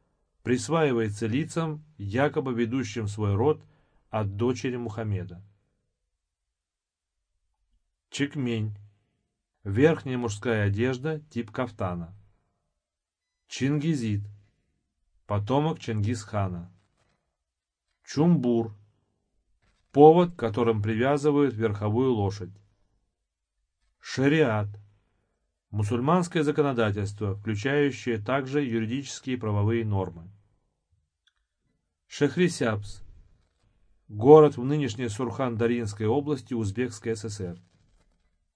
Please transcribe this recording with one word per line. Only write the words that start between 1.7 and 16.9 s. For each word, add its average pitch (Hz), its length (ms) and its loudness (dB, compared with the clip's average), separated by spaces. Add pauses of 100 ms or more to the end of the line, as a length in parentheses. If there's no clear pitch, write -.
якобы 131 560 -2
ведущим 117 560 -2
свой 101 260 -2
род – 143 260 2 (500)
от 104 260 -4
дочери 123 400 -2
Мухаммеда. 104 680 -8 (2750)
Чекмень. 120 680 -4 (880)
Верхняя 131 520 0
мужская 110 500 -2
одежда, 127 520 -2 (120)
тип 113 200 -8
кафтана. 90 640 -6 (1300)
Чингизид. 131 760 -2 (1000)
Потомок 131 540 -2
Чингисхана. 101 960 -4 (1300)